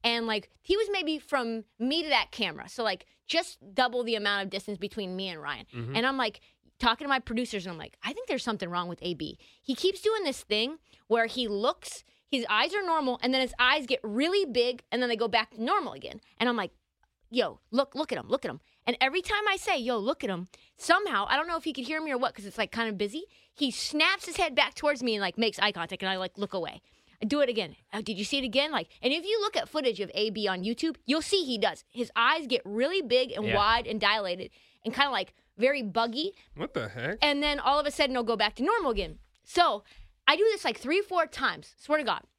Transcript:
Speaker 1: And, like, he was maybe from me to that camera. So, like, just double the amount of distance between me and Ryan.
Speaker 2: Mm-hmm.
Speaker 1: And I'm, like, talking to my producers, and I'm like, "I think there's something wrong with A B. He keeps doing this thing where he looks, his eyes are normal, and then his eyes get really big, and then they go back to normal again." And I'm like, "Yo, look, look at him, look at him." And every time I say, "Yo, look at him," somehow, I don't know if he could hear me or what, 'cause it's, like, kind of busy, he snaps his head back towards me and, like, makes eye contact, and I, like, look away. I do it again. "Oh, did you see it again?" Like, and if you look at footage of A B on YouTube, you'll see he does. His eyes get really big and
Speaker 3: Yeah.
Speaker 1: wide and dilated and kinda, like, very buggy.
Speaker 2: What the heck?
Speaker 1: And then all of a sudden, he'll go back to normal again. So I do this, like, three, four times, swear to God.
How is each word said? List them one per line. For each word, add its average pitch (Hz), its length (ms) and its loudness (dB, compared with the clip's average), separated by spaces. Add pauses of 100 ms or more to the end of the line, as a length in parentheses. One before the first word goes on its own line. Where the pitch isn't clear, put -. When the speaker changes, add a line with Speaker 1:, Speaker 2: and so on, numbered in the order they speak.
Speaker 1:
And, 233 240 2
like, 214 240 -2 (100)
he 381 160 2
was 427 160 2
maybe 320 260 -2
from 226 460 -2 (140)
me 277 240 0
to 302 80 -4
that 240 200 2
camera. 180 380 -6
So, - 140 -8
like, 196 240 -2 (200)
just 330 320 -2 (160)
double 247 300 2
the 220 120 0
amount 202 280 0
of 196 60 -8
distance 202 280 -6
between 190 380 -6
me 190 120 -4
and 165 120 -8
Ryan. 143 340 -8
Speaker 2:
Mm-hmm. 120 220 -4
Speaker 1:
And 233 100 2
I'm, 269 120 0
like, 226 220 -2 (380)
talking 240 280 2
to - 20 -4
my 262 120 2
producers, 226 440 -4
and 185 80 -10
I'm 165 60 -10
like, - 240 -14
"I 247 100 -6
think 480 160 -8
there's 285 160 -2
something 208 240 -2
wrong 175 200 -2
with 175 120 -8
A 175 140 -4
B. - 240 -8 (240)
He 269 140 -2
keeps 381 260 0
doing 427 220 2
this 269 180 -4
thing 233 360 -2 (280)
where 226 200 4
he 233 220 -2
looks, 208 560 -2 (260)
his 247 200 0
eyes 269 240 2
are 415 80 0
normal, 311 400 0
and 254 100 2
then 262 80 2
his 254 180 -2
eyes 262 280 4
get 262 160 0
really 311 420 2
big, 247 380 0 (100)
and 240 80 0
then 247 80 2
they 233 80 0
go 233 100 0
back 220 260 2
to 220 100 -6
normal 302 320 0
again." - 260 -12 (180)
And 247 120 4
I'm 240 60 2
like, 196 160 -2 (580)
"Yo, 208 300 -2 (100)
look, 262 240 0
look 285 180 -4
at 180 60 -4
him, 110 100 -10
look 156 160 0
at 185 60 -4
him." - 100 -10 (260)
And 240 140 -2
every 277 220 2
time 415 260 0
I 392 80 2
say, 392 220 -2
"Yo, 240 200 -2
look 208 240 -2
at 214 60 -4
him," 180 200 -6 (280)
somehow, 330 540 2
I 269 60 4
don't 320 120 0
know 339 80 -2
if - 80 -6
he 320 80 -4
could 247 140 -6
hear 311 160 -4
me 311 80 -4
or 254 80 0
what, 254 160 0
'cause 202 100 -14
it's, 202 140 -10
like, 208 140 -2
kind 226 180 -2
of 196 80 -6
busy, 208 260 -4 (300)
he 277 160 0
snaps 330 560 2
his 339 100 -8
head 320 180 2
back - 200 4
towards 285 280 0
me 233 120 2
and, 202 80 0
like, 185 160 -2
makes 220 220 0
eye 208 120 4
contact, 175 300 -6
and 190 80 -2
I, 190 60 -2
like, 185 200 -6
look 196 160 -4
away. 175 300 -6 (400)
I 226 40 -4
do 285 140 2
it 269 80 6
again. 208 280 -2 (160)
"Oh, 214 100 -6
did 185 160 -4
you 208 60 -2
see 277 140 0
it 262 60 0
again?" 269 280 2
Like, 196 160 -2 (120)
and 254 120 2
if 330 120 -2
you 427 160 2
look 415 160 -2
at - 120 -2
footage 233 320 0
of 190 140 -4
A 214 160 0
B 202 180 -2
on 185 160 -2
YouTube, 247 320 -2 (100)
you'll 302 160 2
see 370 220 2
he 254 120 -2
does. 196 340 0
His 233 260 -6
eyes 277 320 4
get 233 160 2
really 262 360 0
big 254 320 2
and 208 140 -4
Speaker 3:
Yeah. 220 100 2
Speaker 1:
wide 226 300 4
and 214 140 -4
dilated 202 500 2 (340)
and 220 80 -2
kinda, 277 180 2
like, 196 220 -2 (240)
very 262 260 2
buggy. 233 520 -2 (220)
Speaker 2:
What - 180 -8
the 113 140 -2
heck? 123 340 -6
Speaker 1:
And 294 200 2
then 294 180 0
all 277 180 2
of 285 80 0
a 285 60 -2
sudden, 269 240 2
he'll 240 80 0
go 233 120 2
back 214 200 2
to 240 80 -2
normal 370 260 2
again. 185 300 -4 (240)
So 302 400 2 (420)
I 294 100 6
do 370 80 2
this, 427 200 2
like, 240 140 0
three, 311 220 0
four 359 260 0
times, 175 520 -4
swear 302 200 0
to 294 60 0
God. 202 200 -2 (140)